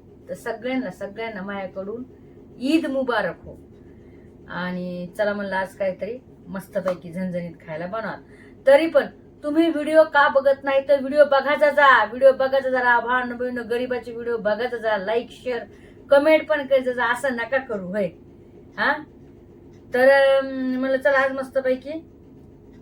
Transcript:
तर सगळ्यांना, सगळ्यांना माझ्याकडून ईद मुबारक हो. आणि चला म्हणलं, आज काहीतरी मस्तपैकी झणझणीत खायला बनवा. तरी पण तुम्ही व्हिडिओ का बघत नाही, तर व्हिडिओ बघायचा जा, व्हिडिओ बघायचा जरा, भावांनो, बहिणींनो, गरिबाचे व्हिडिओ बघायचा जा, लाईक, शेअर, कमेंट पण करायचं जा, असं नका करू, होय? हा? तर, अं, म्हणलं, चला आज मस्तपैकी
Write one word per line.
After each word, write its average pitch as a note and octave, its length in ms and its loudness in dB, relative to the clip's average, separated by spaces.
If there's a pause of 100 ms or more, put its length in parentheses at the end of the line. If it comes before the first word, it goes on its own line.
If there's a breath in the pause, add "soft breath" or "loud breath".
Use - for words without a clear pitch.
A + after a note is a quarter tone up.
(300)
तर - 40 -12
सगळ्यांना, A3+ 580 -6
सगळ्यांना G3+ 500 -10
माझ्याकडून G3 600 -10 (560 loud breath)
ईद D4 260 0
मुबारक A#3+ 500 -4 (100)
हो. C#3 100 -18 (960 loud breath)
आणि F3+ 680 -8
चला G#3 160 0
म्हणलं, G3 220 -6
आज F#3+ 200 -6
काहीतरी G3 440 -6 (280)
मस्तपैकी F3+ 680 -8
झणझणीत F3 400 -6 (140)
खायला D#3+ 180 -8
बनवा. G3 300 -8 (520 loud breath)
तरी D4 200 6
पण C#4+ 180 2 (380)
तुम्ही D#4 260 2
व्हिडिओ D#4 340 4
का D4 240 4
बघत C#4 360 2
नाही, C4+ 240 0
तर C#4+ 120 4
व्हिडिओ C4+ 260 4
बघायचा C#4 440 2
जा, C4 360 6
व्हिडिओ B3+ 260 4
बघायचा C4 380 0
जरा, B3 300 2
भावांनो, A#3+ 360 -2
बहिणींनो, B3 340 -6
गरिबाचे A#3+ 420 -4
व्हिडिओ A#3 260 -6
बघायचा G#3+ 400 -2
जा, G#3+ 200 -2
लाईक, F#3+ 340 -4
शेअर, B3 280 -8 (500 loud breath)
कमेंट D4+ 380 6
पण D4 200 -2
करायचं C4 240 2
जा, A#3+ 140 -2
असं A#3+ 280 -2
नका A#3 240 -4
करू, G#3+ 300 -8
होय? F#3+ 220 -2 (680)
हा? C#4 260 -2 (920)
तर, B3+ 160 6
अं, C4+ 720 4
म्हणलं, C4 180 0
चला C#4 200 2
आज C4+ 140 2
मस्तपैकी C4 580 -4 (920)